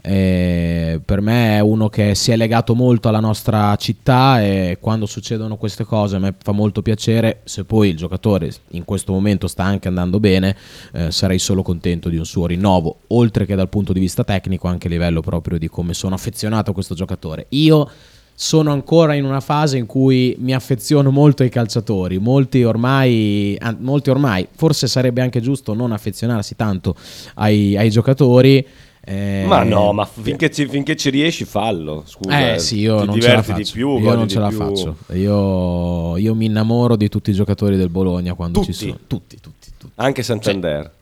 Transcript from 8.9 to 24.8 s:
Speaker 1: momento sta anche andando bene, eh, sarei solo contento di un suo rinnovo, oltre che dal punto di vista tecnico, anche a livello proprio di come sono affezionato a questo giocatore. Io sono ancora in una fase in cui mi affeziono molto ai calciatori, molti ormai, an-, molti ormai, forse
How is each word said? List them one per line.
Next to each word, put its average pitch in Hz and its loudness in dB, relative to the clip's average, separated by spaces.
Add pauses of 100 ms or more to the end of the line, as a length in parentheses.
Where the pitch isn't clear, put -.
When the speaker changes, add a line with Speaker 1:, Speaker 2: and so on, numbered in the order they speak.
Speaker 1:
momento 95 0
sta 90 -6
anche 95 -2
andando 90 0
bene, 95 2 (380)
eh, 85 -4
sarei 95 0
solo 95 0
contento 87 -4
di 85 -2
un 80 -4
suo 87 -4
rinnovo, 87 0 (100)
oltre 117 2
che 98 -2
dal 95 0
punto 101 -2
di 92 0
vista 92 -2
tecnico, 95 -4
anche 87 -4
a - -2
livello 85 0
proprio 85 -4
di 80 -4
come 87 -4
sono 92 -4
affezionato 107 -4
a - -4
questo 90 -6
giocatore. 78 -8
Io 156 4 (440)
sono 156 0
ancora 151 2
in 143 -2
una 135 -2
fase 147 0
in 120 -2
cui 127 2
mi 127 -2
affeziono 135 0
molto 139 6
ai 127 2
calciatori, 101 -2
molti 127 2
ormai, 113 2
an-, 113 -6
molti 139 0
ormai, 127 0
forse 156 0